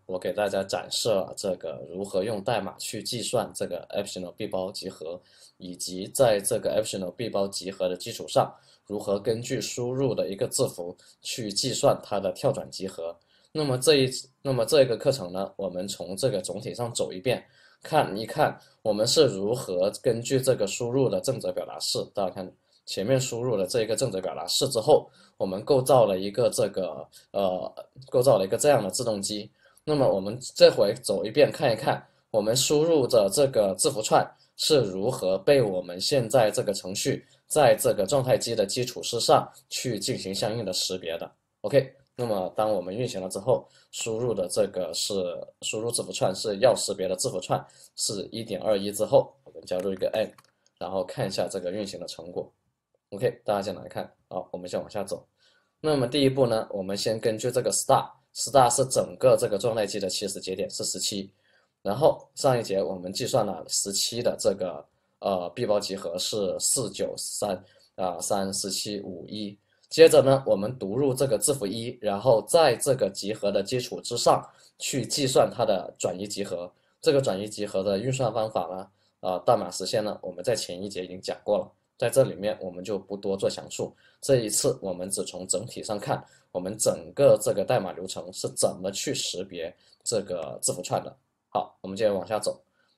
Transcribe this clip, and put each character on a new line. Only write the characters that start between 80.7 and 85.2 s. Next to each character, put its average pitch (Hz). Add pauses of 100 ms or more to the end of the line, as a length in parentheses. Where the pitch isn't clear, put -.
一 104
节 92
已 -
经 90
讲 -
过 104
了， 90 (260)
在 120
这 135
里 95
面 95
我 90
们 87
就 101
不 101
多 98
做 104
详 -
述。 95 (260)
这 139
一 113
次 -
我 95
们 90
只 98